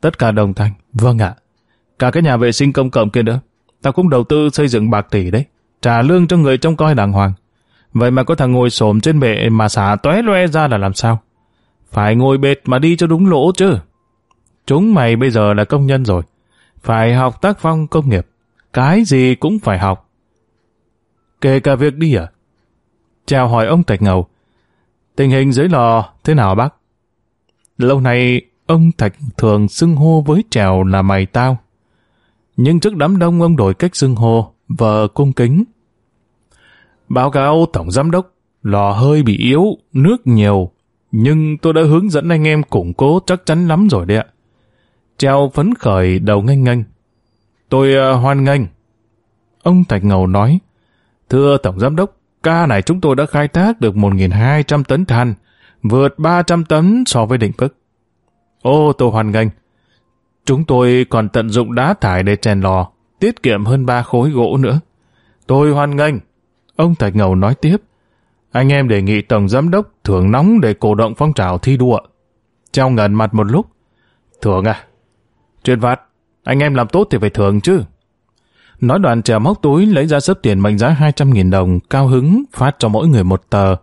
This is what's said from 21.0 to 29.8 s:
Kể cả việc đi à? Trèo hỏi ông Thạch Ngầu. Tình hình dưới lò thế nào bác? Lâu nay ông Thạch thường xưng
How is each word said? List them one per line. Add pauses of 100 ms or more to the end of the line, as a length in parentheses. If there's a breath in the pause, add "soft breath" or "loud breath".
Kể
cả
việc
đi
à? (1000)
Trèo
hỏi
ông
Thạch
Ngầu. (880)
Tình
hình
dưới
lò (140)
thế
nào
bác? (1040)
Lâu
nay (240)
ông
Thạch (240)
thường
xưng